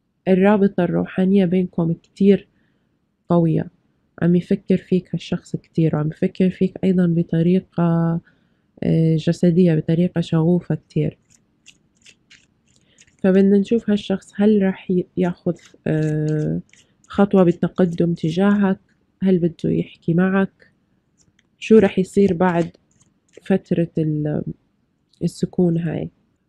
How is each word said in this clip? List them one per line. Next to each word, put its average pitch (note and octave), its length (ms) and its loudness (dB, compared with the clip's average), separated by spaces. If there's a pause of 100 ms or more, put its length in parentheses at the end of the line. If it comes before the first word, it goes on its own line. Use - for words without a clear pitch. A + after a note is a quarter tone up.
(280)
الرابطة G3 560 2
الروحانية F#3 640 0
بينكم F3 480 -2
كتير - 540 0 (840)
قوية. E3 380 0 (540)
عم F3 140 2
يفكر F#3+ 420 -2
فيك - 380 -4
هالشخص - 400 -8
كتير، D#3+ 400 -2
وعم D3+ 120 -2
يفكر F#3 420 -2
فيك F#3 340 -4
أيضًا F#3 240 0
بطريقة، E3+ 1120 0 (640)
آه، D#3+ 320 0
جسدية، E3+ 600 2
بطريقة E3+ 460 -2
شغوفة E3+ 540 -2
كتير. - 420 -6 (2000)
فبدنا G3 400 4
نشوف G#3+ 320 -2
هالشخص G3+ 460 -4
هل G#3 260 2
راح F#3+ 300 -4
ي-، F3+ 140 0 (120)
ياخذ، F3+ 380 -4 (320)
آه، D#3 720 -2 (480)
خطوة G3+ 360 2
بالتقدم E3+ 680 0
تجاهك؟ F#3+ 680 0 (440)
هل F#3 160 2
بده E3 300 -4
يحكي - 440 -4
معك؟ F#3+ 580 -2 (880)
شو - 180 4
راح G3 220 2
يصير F#3+ 340 0
بعد E3+ 360 -2 (760)
فترة F3 440 -2 (100)
ال-، D3+ 440 -4 (840)
السكون F3 540 -2
هاي؟ E3 320 -6 (400)